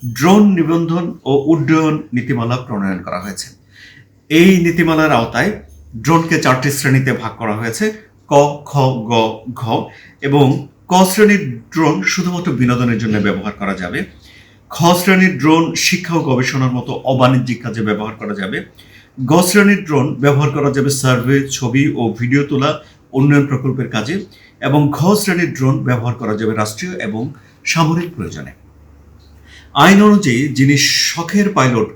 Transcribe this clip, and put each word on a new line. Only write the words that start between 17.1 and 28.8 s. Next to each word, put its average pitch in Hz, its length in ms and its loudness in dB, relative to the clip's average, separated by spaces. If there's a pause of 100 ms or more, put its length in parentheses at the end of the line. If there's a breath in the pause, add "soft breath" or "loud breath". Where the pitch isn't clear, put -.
কাজে 113 180 -6
ব্যবহার 107 340 -4
করা 104 200 -8
যাবে। 101 300 -8 (600 soft breath)
গ 160 160 4
শ্রেণীর 202 420 4
ড্রোন 147 320 -2
ব্যবহার 139 360 2
করা 139 200 -2
যাবে 135 180 0
সার্ভে, 131 580 0
ছবি 135 480 0
ও 113 240 -2
ভিডিও 131 240 0
তোলা, 143 360 -2 (320 loud breath)
উন্নয়ন 143 340 2
প্রকল্পের 127 440 -4
কাজে। 127 360 -4 (360 soft breath)
এবং 143 300 2
ঘ 180 240 2
শ্রেণীর 170 380 -2
ড্রোন 131 300 -2
ব্যবহার 120 320 -2
করা 107 220 -6
যাবে 110 160 -2
রাষ্ট্রীয় 110 400 -6
এবং 113 400 -8 (320 soft breath)
সামরিক 165 500 -2
প্রয়োজনে। 78 360 -10 (1200 soft breath)